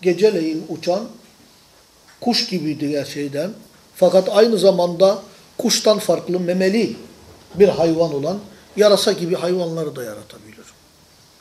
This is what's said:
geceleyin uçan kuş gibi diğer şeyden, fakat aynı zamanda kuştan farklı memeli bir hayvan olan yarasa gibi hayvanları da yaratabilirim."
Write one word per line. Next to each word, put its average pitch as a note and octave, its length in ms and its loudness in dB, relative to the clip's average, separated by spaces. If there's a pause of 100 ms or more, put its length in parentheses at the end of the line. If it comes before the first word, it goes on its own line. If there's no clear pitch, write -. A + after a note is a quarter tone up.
geceleyin F3 680 0
uçan F3 340 -4 (1160)
kuş - 260 -2
gibi D3+ 320 -4
diğer C#3+ 260 -4
şeyden, C#3+ 460 -6 (440)
fakat F#3 340 4
aynı A3 280 4
zamanda F3+ 640 2 (380)
kuştan G#3+ 420 0
farklı F3 400 -2
memeli F#3 560 0 (600)
bir F#3+ 120 6
hayvan D#3+ 480 0
olan E3 240 -4 (360)
yarasa G3+ 360 4
gibi F3 240 -2
hayvanları E3 600 -4
da B2+ 80 -12
yaratabilirim." G#2+ 600 -18 (760)